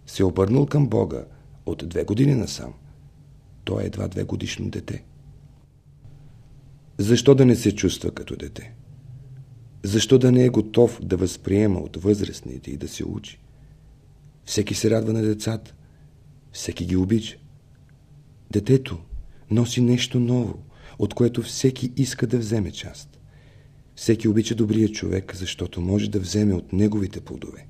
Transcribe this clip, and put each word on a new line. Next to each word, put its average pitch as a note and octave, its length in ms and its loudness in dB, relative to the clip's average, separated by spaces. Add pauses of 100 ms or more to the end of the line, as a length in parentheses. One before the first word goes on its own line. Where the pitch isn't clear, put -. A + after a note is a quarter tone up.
се - 160 -2
е F#2+ 40 4
обърнал G2 400 2
към C#3+ 220 2
Бога G2+ 360 -2 (420)
от E2 220 -6
две E2+ 160 -4
години C3+ 300 2
насам, A#1+ 400 -6 (880)
той G#1 180 -4
е G1+ 40 -4
едва G1+ 220 -6
двегодишно - 640 -6
дете. - 340 -10 (1900)
Защо A#2 360 6
да C3 120 8
не A#2+ 100 6
се G2+ 180 2
чувства F2 360 -2
като - 260 -10
дете? - 380 -14 (1080)
Защо G#2+ 360 4
да B2+ 140 4
не B2+ 120 6
е B2+ 40 6
готов A#2 540 2
да F#2 140 -2
възприема F#2+ 640 0
от - 160 -10
възрастните F2+ 760 -2
и C#2+ 60 -8
да - 120 -10
се - 160 -10
учи? - 360 -10 (1040)
Всеки G#2 300 -2
се A2 160 2
радва A2 220 2
на A2 100 0
децата, G#2+ 520 -2 (800)
всеки - 340 -8
ги F2+ 100 0
обича. G2+ 420 0 (1120)
Детето G#2 480 2 (520)
носи A#2 300 2
нещо A#2+ 400 2
ново, A#2+ 420 -2 (360)
от G#2 160 -2
което A#2+ 280 2
всеки - 540 -2
иска C3 300 -2
да A#2+ 120 0
вземе G#2+ 320 -2
част. - 500 -16 (760)
Всеки A2 340 2
обича G#2+ 260 2
добрия G#2+ 340 2
човек, F#2 480 -6
защото F2 440 -8
може G2+ 300 0
да G#2 100 -2
вземе G2 340 2
от E2+ 180 -6
неговите G#2 480 0
плодове. - 500 -14